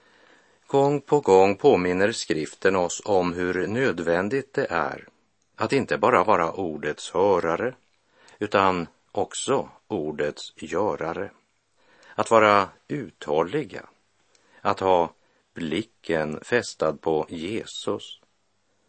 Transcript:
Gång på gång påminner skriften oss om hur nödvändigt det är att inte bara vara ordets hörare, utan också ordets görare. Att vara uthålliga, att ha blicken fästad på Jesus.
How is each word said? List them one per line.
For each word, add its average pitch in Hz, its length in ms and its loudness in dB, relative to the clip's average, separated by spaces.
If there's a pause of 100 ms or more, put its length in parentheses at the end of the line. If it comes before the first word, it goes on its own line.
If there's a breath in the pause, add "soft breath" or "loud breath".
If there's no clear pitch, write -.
(680 soft breath)
Gång 139 340 2
på 147 180 2
gång 95 360 6
påminner 92 560 4
skriften 90 640 -2
oss 90 300 -2
om 90 280 2
hur 90 340 -2
nödvändigt 101 840 -2
det - 160 -2
är 71 380 -4 (480)
att 110 180 -4
inte 135 240 0
bara 107 260 4
vara 92 280 2
ordets 76 600 -8
hörare, 92 640 0 (640 soft breath)
utan 95 480 2 (240)
också 98 580 -4 (180)
ordets 76 680 -6
görare. 85 760 -6 (840 soft breath)
Att 107 160 -2
vara 104 380 6 (180)
uthålliga, 95 1000 -4 (760 soft breath)
att 101 180 -2
ha 90 340 2 (400)
blicken 80 880 -4
fästad 101 500 -2
på 78 360 -2
Jesus. 98 880 -10 (680 soft breath)